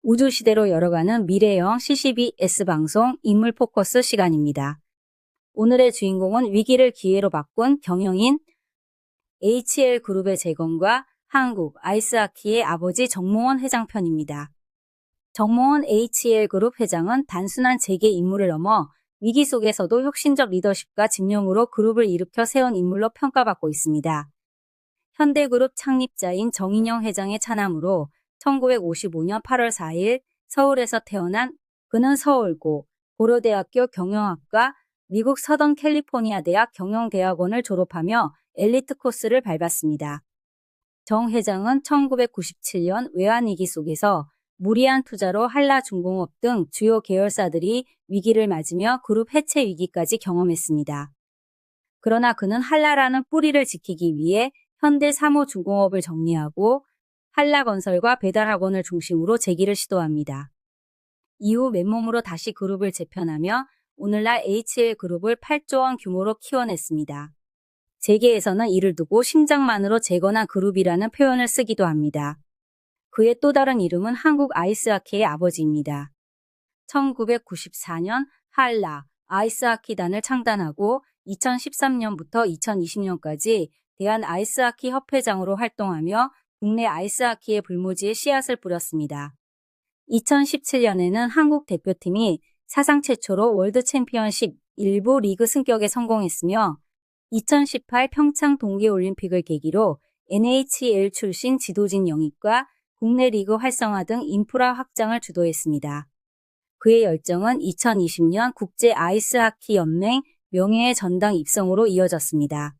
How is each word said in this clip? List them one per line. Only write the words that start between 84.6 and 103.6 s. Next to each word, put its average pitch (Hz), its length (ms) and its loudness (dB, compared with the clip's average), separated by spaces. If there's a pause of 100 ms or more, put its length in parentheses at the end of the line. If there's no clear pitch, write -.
협회장으로 226 640 -2
활동하며 208 720 -2 (280)
국내 220 280 -2
아이스하키의 208 760 -2
불모지에 185 520 -4
씨앗을 269 420 -2
뿌렸습니다. 151 800 -6 (720)
이천십칠 277 720 0
년에는 202 460 0
한국 294 380 2
대표팀이 185 760 -2 (260)
사상 285 340 2
최초로 226 540 0
월드 208 300 2
챔피언십 226 720 -2 (200)
일부 202 440 2
리그 202 260 0
승격에 226 400 0
성공했으며 208 920 -2 (520)
이천십팔 262 800 0
평창 294 480 2
동계올림픽을 196 840 0
계기로 160 580 -2 (300)
엔에이치엘 226 840 0
출신 247 460 -2
지도진 196 500 0
영입과 170 580 -2 (300)
국내 247 320 2
리그 214 260 0
활성화 220 500 -2